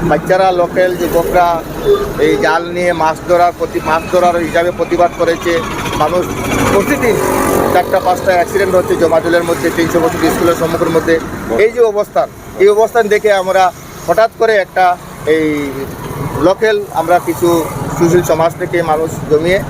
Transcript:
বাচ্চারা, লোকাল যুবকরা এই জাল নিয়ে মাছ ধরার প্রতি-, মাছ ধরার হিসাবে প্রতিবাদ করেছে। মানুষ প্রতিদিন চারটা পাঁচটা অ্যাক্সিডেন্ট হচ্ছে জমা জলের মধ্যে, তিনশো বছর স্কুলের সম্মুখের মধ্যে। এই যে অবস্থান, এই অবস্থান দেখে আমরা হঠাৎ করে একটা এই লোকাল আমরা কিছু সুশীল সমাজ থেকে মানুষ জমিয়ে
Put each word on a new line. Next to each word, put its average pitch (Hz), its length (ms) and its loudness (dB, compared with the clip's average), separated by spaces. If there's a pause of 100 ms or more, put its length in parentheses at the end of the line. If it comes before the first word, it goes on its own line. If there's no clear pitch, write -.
(100)
বাচ্চারা, 175 420 2
লোকাল 180 380 0 (100)
যুবকরা 170 460 0 (800)
এই - 80 2 (100)
জাল 165 180 0 (140)
নিয়ে 175 160 0 (100)
মাছ 156 140 0 (120)
ধরার 175 300 4
প্রতি-, 165 300 -4
মাছ 160 140 0 (100)
ধরার 175 240 2 (100)
হিসাবে 170 320 0
প্রতিবাদ 170 320 2 (100)
করেছে। 170 320 0 (500)
মানুষ 170 200 0 (500)
প্রতিদিন 233 420 0 (560)
চারটা 180 360 2
পাঁচটা 185 280 0
অ্যাক্সিডেন্ট 185 400 0
হচ্ছে 180 260 2
জমা 160 200 2
জলের 170 280 0
মধ্যে, 165 280 -2
তিনশো 170 240 0
বছর 165 200 -2 (140)
স্কুলের 170 260 0
সম্মুখের 165 340 -2
মধ্যে। 160 200 2 (500)
এই 226 80 4
যে 240 100 0 (100)
অবস্থান, 202 340 -2 (340)
এই 196 160 6
অবস্থান 220 280 2 (100)
দেখে 208 180 2
আমরা 190 300 2 (440)
হঠাৎ 220 320 2
করে 226 160 2 (100)
একটা 185 200 0 (500)
এই 156 140 0 (1000)
লোকাল 214 300 2 (180)
আমরা 165 220 2 (100)
কিছু 170 220 -2 (480)
সুশীল 170 340 4
সমাজ 160 300 2
থেকে 175 220 -4
মানুষ 160 280 0 (200)
জমিয়ে 170 280 2 (120)